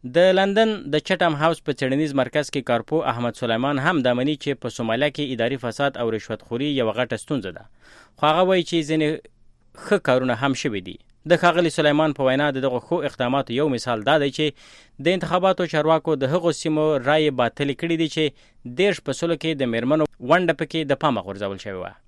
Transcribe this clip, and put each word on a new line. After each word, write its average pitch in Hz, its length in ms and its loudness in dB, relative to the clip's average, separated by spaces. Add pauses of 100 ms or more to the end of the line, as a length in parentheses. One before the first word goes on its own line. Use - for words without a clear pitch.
د 175 360 4
لندن 208 360 2 (160)
د 147 60 0
چټم 170 440 0
هاوس 160 220 0
په 151 80 -4
څېړنیز 139 500 -2
مرکز 139 300 -2
کې 135 180 -6
کارپو 123 320 0 (120)
احمد 117 280 -4
سلیمان 127 380 0
هم 156 220 0
دا 123 120 2
مني 135 220 -2
چې 143 300 -6
په 123 120 -4
سومالیا 120 320 0
کې 139 240 -6
اداري 123 240 -2
فساد 135 400 -4
او 117 140 -2
رشوت 110 300 -6
خوري 131 340 -6
یوه 113 240 0
غټه 123 240 -2
ستونزه 98 340 -6
ده. - 80 -20 (520)
خو 147 100 2
هغه 160 160 4
وایي 185 200 2
چې 170 140 -2 (120)
ځینې 156 180 0 (800)
ښه 202 120 2 (120)
کارونه 127 240 2 (120)
هم 139 80 2 (100)
شوي 104 260 -4
دي. - 80 -14 (340)
د 170 100 6
ښاغلي 170 340 4
سلیمان 147 420 2
په 139 80 -2
وینا 135 300 2
د 131 80 -4
دغو 123 240 -2
ښو 175 100 0 (120)
اقداماتو 127 440 -2
یو 139 160 0
مثال 117 380 -2
دا 151 160 4
دی 143 80 0
چې 151 140 -2 (600)
د 180 100 4
انتخاباتو 180 560 2
چارواکو 156 440 2
د 131 180 0
هغو 170 180 2
سیمو 156 320 0 (140)
رایې 147 420 2
باطلې 127 400 0
کړې 165 220 -2
دي 165 140 0
چې 160 80 0 (560)
دېرش 190 280 2
په 135 140 -4
سلو 170 200 0
کې 156 200 -2
د 120 120 0
میرمنو 139 320 2 (140)
ونډه 165 400 2
پکې 156 320 -4
د 135 140 0
پامه 110 200 0
غورځول 98 380 -6
شوې 95 180 -8
وه. 92 120 -10 (140)